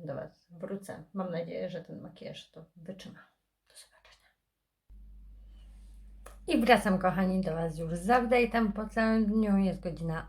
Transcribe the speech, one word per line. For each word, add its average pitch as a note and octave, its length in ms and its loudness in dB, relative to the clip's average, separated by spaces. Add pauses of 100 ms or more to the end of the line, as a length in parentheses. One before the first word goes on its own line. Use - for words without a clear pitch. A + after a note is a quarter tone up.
do D3 100 -8
was - 360 -14
wrócę. F3+ 540 -10 (100)
Mam F#3 160 -4
nadzieję, E3+ 400 -6
że E3 140 -10
ten - 160 -14
makijaż - 500 -16
to D#3+ 140 -20 (120)
wytrzyma. F3+ 420 -16 (500)
Do - 60 -20
zobaczenia. - 540 -20 (2250)
I D4 140 2
wracam, A3 380 6
kochani, F#3 420 2
do F3+ 140 -2
was E3 240 -2
już E3 160 -4
z F3 120 -6
update'em A#3 640 4
po G#3+ 160 -4
całym A3 380 2
dniu. G#3 320 4
Jest F#3 220 2
godzina E3 480 -4